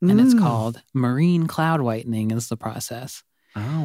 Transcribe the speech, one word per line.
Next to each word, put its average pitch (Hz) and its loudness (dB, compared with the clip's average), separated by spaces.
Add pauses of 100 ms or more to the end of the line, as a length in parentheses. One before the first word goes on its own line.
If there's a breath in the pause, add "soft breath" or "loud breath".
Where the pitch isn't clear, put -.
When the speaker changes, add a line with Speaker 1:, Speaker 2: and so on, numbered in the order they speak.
Speaker 1:
And 202 4
it's 254 6
Speaker 2:
Mm. 226 4
Speaker 1:
called 117 0 (120)
marine 151 2
cloud 160 0
whitening 113 -2
is 113 -4
the 117 -6
process. 117 -10 (320)
Speaker 2:
Oh, 135 -4